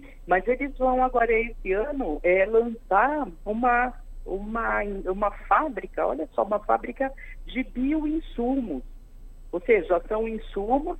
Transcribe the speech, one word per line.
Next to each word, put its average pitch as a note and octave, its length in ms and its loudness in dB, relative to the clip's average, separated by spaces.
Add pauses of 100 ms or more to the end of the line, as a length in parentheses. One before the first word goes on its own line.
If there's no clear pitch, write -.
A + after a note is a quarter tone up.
(260)
mas F#3 220 2
eles C4+ 300 -2
vão B3+ 260 4
agora A#3 300 2
esse A3+ 400 0
ano, A3 500 -2
é, F#3 220 6
lançar A3+ 800 2 (160)
uma, A#3+ 500 2 (320)
uma, G#3+ 580 -2 (220)
uma G3+ 260 0 (180)
fábrica, G#3 580 2
olha C#4 260 -2
só, A3+ 100 0
uma G#3 160 0
fábrica C4+ 520 0 (340)
de A3+ 180 -4
bioinsumos. C4 1200 -2 (680)
Ou F3 80 -4
seja, F3+ 480 4
são A3 220 -2
insumos, A#3 720 -2